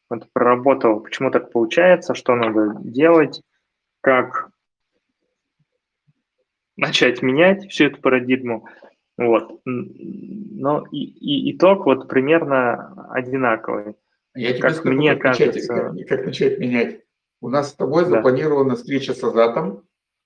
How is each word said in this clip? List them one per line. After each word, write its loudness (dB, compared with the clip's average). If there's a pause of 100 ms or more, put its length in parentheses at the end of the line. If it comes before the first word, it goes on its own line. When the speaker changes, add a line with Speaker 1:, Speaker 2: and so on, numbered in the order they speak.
Speaker 1:
вот -10
проработал, 2
почему -4
так -2
получается, 2
что 0
надо 0 (100)
делать, 2 (600)
как 0 (2250)
начать 0
менять 2
всю 4
эту -4
парадигму. -2 (520)
Вот. 0
Н-, -6 (680)
но -2
и, -8
и -6
итог 4
вот 2
примерно 0
одинаковый. -4 (380)
Speaker 2:
Я -4
тебе -4
Speaker 1:
Как 2
Speaker 2:
скажу, -2
Speaker 1:
мне 2
Speaker 2:
как -4
начать, 2 (220)
Speaker 1:
кажется. -4
Speaker 2:
как, -6
как -2
начать -2
менять. -2 (400)
У -10
нас -2
с -20
тобой 0
Speaker 1:
Да. 0
Speaker 2:
запланирована 2
встреча -4
с -10
Азатом. 0 (440)